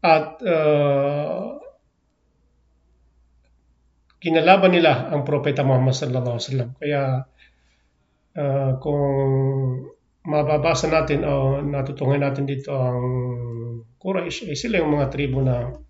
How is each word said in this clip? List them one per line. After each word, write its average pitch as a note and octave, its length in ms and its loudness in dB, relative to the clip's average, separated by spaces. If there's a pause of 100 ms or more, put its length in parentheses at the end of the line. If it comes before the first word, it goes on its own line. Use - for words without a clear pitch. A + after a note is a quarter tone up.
At, D#3 400 2
ah, D3+ 1160 0 (2500)
kinalaban F3+ 560 6
nila D3+ 340 4
ang D3 140 -2
Propeta C#3+ 400 -2
Muhammad C3 320 2
sallallahu B2 400 -4
alaihi A#2 100 -6
wasallam. B2+ 300 -4
Kaya, D3 260 -2 (1300)
ah, C#3 360 0 (120)
kung C#3+ 200 0 (1200)
mababasa D3+ 640 0
natin D#3 320 0
o C#3 400 0
natutungan C#3+ 560 -2
natin C#3 240 -2
dito C#3 320 -6
ang B2 260 -2 (1000)
Quraysh, F3+ 480 -6
eh, D3 120 -6
sila G3+ 240 0
yung D3+ 120 2
mga C#3 160 0
tribo C#3 280 -2
na B2+ 320 0 (180)